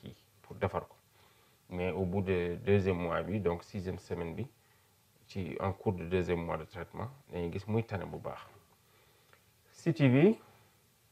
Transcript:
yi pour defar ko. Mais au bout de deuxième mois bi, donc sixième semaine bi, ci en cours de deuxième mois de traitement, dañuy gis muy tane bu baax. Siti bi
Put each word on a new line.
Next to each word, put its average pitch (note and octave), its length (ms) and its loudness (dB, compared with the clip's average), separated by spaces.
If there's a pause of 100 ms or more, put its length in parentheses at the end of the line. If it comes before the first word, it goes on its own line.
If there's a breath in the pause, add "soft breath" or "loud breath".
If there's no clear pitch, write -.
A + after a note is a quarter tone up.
yi - 100 -16 (280)
pour - 160 -18
defar F2+ 320 -2
ko. - 60 -20 (760 soft breath)
Mais F2+ 220 -2
au F#2+ 140 -2
bout F#2 160 0
de F2 440 0
deuxième G2 320 4
mois E2 260 0
bi, F#2 160 -2
donc F2 240 0
sixième F2+ 360 -6
semaine E2+ 360 -6
bi, G#2+ 100 -6 (800 soft breath)
ci F2 340 -6
en F#2+ 100 0
cours G#2 220 0
de F2 120 -6
deuxième F2 380 2
mois E2+ 140 -2
de D#2+ 80 -10
traitement, E2+ 440 -10 (220)
dañuy F2 220 -4
gis F#2+ 140 -6
muy A2 180 0
tane F2 200 -6
bu D#2+ 120 -10
baax. - 240 -10 (1300 soft breath)
Siti D3+ 380 4
bi D#3 280 8 (760 soft breath)